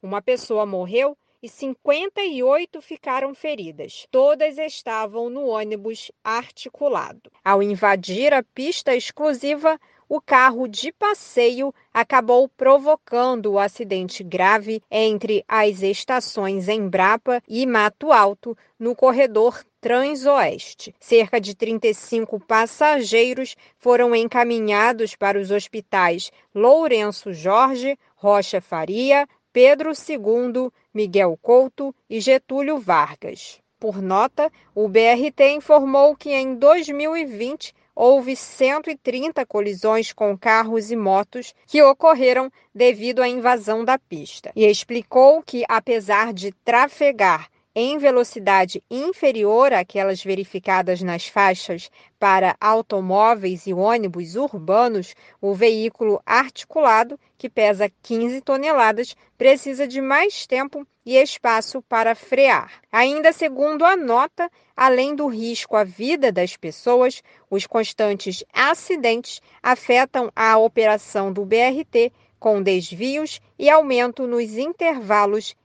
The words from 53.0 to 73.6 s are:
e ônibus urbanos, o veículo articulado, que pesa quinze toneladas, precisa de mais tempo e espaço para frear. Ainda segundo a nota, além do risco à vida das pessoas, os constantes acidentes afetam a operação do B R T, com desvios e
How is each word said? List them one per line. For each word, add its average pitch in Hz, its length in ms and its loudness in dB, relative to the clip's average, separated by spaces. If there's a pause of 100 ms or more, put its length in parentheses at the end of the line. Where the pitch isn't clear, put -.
e 190 80 -6
ônibus 180 600 -4
urbanos, 214 800 -2 (260)
o 202 140 -4
veículo 220 680 -2
articulado, 254 960 0 (160)
que 254 140 -12
pesa 208 420 0 (120)
quinze 240 380 -6
toneladas, 269 720 0 (240)
precisa 269 480 2
de 262 140 -8
mais 285 440 -2
tempo 269 400 -6 (180)
e 247 140 2
espaço 247 640 0
para 226 320 0
frear. 254 640 0 (120)
Ainda 285 420 2
segundo 302 500 -2
a 370 140 4
nota, 294 540 -2 (260)
além 262 380 2
do 294 100 -4
risco 226 500 -6
à 214 80 2
vida 240 480 -2
das 180 240 -4
pessoas, 247 680 -2 (260)
os 196 160 -4
constantes 208 800 -4 (100)
acidentes 254 880 -2 (220)
afetam 247 720 0
a 220 240 4
operação 214 760 0
do 202 100 -6
B 202 140 -2
R 262 280 0
T, 240 260 0 (280)
com 208 220 0
desvios 196 800 -4 (160)
e 277 100 2